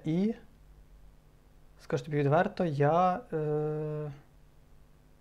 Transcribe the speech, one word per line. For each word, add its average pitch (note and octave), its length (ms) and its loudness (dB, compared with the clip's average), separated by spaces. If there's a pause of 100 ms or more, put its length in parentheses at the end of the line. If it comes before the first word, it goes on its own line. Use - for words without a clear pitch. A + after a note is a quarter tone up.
і, F#3 280 0 (1500)
скажу D3 200 -4
тобі D3 140 -4
відверто, E3+ 480 2
я, E3 560 2 (120)
е, D3+ 760 -4 (1080)